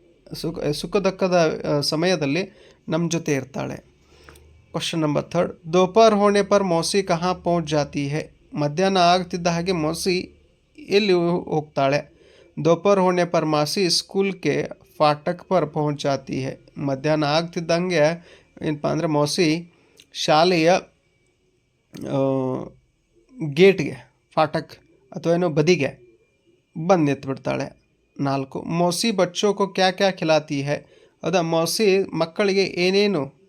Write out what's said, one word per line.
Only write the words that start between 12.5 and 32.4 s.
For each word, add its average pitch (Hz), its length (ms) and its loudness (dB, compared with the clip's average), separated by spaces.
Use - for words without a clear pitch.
ದೋಪಹರ್ 170 340 4
ಹೋನೆ 180 260 2
ಪರ್ 170 200 0
ಮಾಸಿ 151 440 0
ಸ್ಕೂಲ್ಗೆ 165 800 -2
ಫಾಟಕ್ 151 500 0
ಪರ್ 156 260 0
ಪಹುಂಚ್ 147 300 -4
ಜಾತಿ 139 420 -4
ಹೈ. 139 60 -6
ಮಧ್ಯಾಹ್ನ 147 460 -2
ಆಗ್ತಿದ್ದಂಗೆ 170 800 0
ಏನಪ್ಪ 151 260 -4
ಅಂದ್ರೆ 151 200 0
ಮೌಸಿ 156 680 0
ಶಾಲೆಯ, 165 580 4
ಆ, 139 100 -4
ಗೇಟ್‌ಗೆ, 180 600 2
ಫಾಟಕ್ 156 380 -2
ಅಥವಾ 165 220 -2
ಏನೋ 175 160 0
ಬದಿಗೆ 151 580 0
ಬಂದು 185 160 4
ನಿಂತ್ಬಿಡ್ತಾಳೆ. 135 840 -4
ನಾಲ್ಕು, 135 420 -4
ಮೌಸಿ 175 500 0
ಬಚ್ಚೋ 190 420 0
ಕೋ 202 140 -2
ಕ್ಯಾ 190 240 0
ಕ್ಯಾ 190 200 0
ಖಿಲಾತಿ 156 500 0
ಹೈ. 143 140 -2
ಹೌದಾ, 170 180 0
ಮೌಸಿ 170 720 0
ಮಕ್ಕಳಿಗೆ 190 480 0